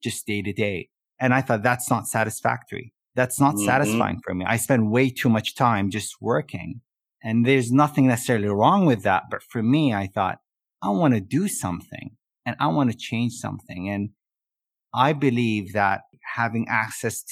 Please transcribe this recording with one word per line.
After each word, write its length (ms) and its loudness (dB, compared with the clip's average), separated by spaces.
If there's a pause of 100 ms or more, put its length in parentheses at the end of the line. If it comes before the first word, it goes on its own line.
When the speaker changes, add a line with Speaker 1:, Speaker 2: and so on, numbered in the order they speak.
Speaker 1:
just 240 -6
day 160 -2
to 100 -4
day. 360 -4 (300)
And 140 2
I 80 4
thought, 220 0
"That's 260 0
not 180 0
satisfactory. 880 -4 (220)
That's 240 0
not 160 4
Speaker 2:
Mm-hmm. 100 -2
Speaker 1:
satisfying 580 0
for 100 -6
me. 120 -6
I 120 2
spend 340 2
way 180 4
too 200 -2
much 260 0
time 340 2
just 320 -6
working." 600 -6 (420)
And 220 2
there's 260 4
nothing 360 4
necessarily 400 0
wrong 380 4
with 180 2
that. 260 2
But 140 -10
for 180 -6
me, 320 2
I 140 -2
thought, 300 -2 (440)
"I 80 -2
want 260 4
to 40 0
do 300 -2
something 640 -8 (300)
and 160 -6
I 60 0
want 240 2
to 60 -8
change 360 -4
something." 560 -10
And 220 -4 (840)
I 180 2
believe 640 0
that 300 0 (320)
having 340 -2
access 640 -4